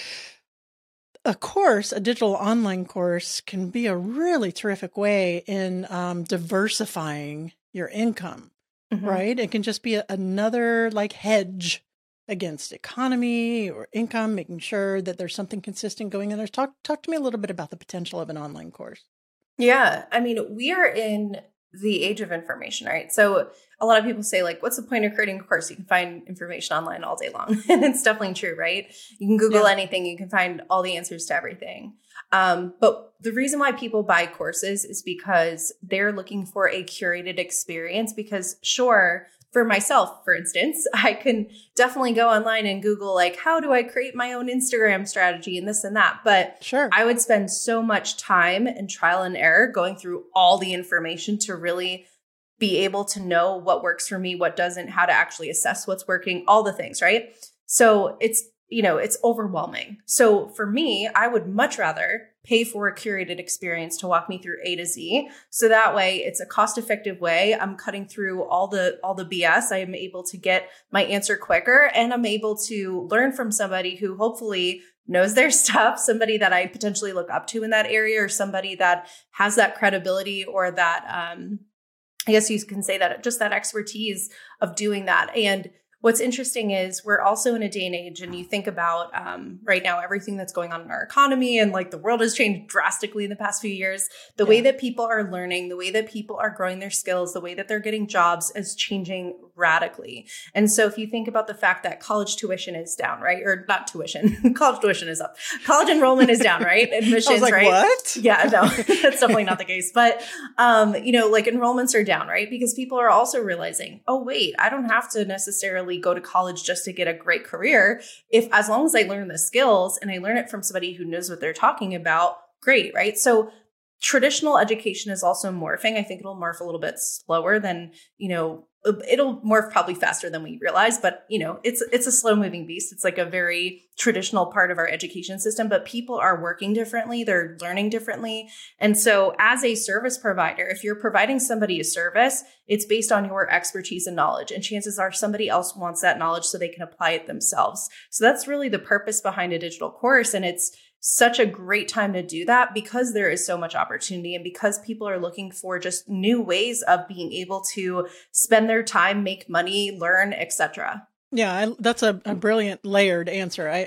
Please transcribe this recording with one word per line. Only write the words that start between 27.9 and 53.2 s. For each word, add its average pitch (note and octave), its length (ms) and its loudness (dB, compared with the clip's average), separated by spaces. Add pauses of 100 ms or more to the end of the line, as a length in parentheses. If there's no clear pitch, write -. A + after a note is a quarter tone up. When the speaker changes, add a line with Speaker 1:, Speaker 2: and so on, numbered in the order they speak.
Speaker 2:
definitely G#3+ 320 0
true, F3+ 220 -6
right? F3 300 -2 (320)
You G3+ 100 -4
can A3 80 4
Google G#3+ 280 4
Speaker 1:
Yeah. G3+ 80 6
Speaker 2:
anything. F#3+ 340 -2
You F3 100 -8
can F#3 140 -12
find F3+ 400 -2
all F#3 120 2
the F3+ 140 -4
answers E3+ 300 -10
to D#3 80 -4
everything. - 600 -10 (380)
Um, F3+ 480 2
but - 400 4
the A3+ 120 -6
reason C4+ 280 -2
why C#4 120 2
people A3+ 300 -4
buy F#3 240 2
courses F#3+ 580 -6
is - 180 -12
because E3+ 720 0 (100)
they're G3 300 -2
looking G3 340 -8
for F#3+ 220 0
a F#3+ 140 -4
curated F3 560 -6
experience. F3+ 760 -6
Because G3+ 480 -8
sure, F#3+ 640 2 (260)
for A#3+ 120 4
myself, G#3 600 2
for F3+ 100 4
instance, F3+ 560 -2
<laughs> - 40 -6
I G#3+ 180 4
can G#3+ 360 0 (280)
definitely B3+ 380 2
go A#3 160 4
online A3 360 2
and G3 160 -2
Google, G3+ 320 0
like, F3+ 220 4
"How D#4+ 240 2
do D4 120 0
I B3 100 4
create B3 340 -6
my B3 160 -4
own B3 160 -6
Instagram A3 580 2
strategy?" F3+ 520 -2
and F#3 100 -6
this G#3 160 -4
and G3 120 -6
that. F#3+ 280 4
But G3 400 4
Speaker 1:
Sure. C4 280 0
Speaker 2:
I A3 120 6
would A#3 160 2
spend G3+ 300 2
so A3+ 320 -2
much G#3+ 340 -2
time F#3 500 2
and G3 220 -6
trial F3 340 0
and F3+ 140 -4
error E3 300 4
going F#3+ 300 -2
through F3+ 280 -10 (100)
all F#3 220 8
the F#3 160 -4
information F3 680 -4
to G3 140 -4
really F3+ 520 -4 (520)
be F#3+ 200 2
able F#3+ 260 0
to G3+ 160 -8